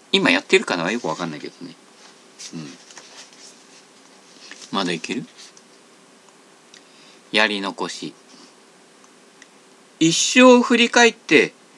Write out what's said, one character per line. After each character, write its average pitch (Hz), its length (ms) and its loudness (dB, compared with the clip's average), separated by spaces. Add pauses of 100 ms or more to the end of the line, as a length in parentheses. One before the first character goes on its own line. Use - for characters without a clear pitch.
(120)
今 185 180 0
や 90 100 0
っ - 40 -10
て 185 140 2
る - 60 -8
か 101 120 -6
な？ 85 160 -6
よ 117 80 -6
く 87 80 -8
わ 80 80 -8
か 90 80 -10
ん 82 60 -8
な 76 80 -14
い - 20 -20
け 71 80 -14
ど - 60 -20 (120)
ね。 82 80 -20 (800)
う - 40 -12
ん。 76 100 -14 (2000)
ま 98 140 -2
だ 87 80 -4
い 85 80 -8
け - 140 -10
る？ 135 100 -8 (2000)
や 107 140 0
り 104 140 -4
残 95 280 -8
し。 - 260 -14 (1800)
一 165 180 2
生 - 260 2
を 247 200 8
振 240 140 0
り 233 140 2
返 240 200 4
っ - 40 -6
て、 113 380 2 (240)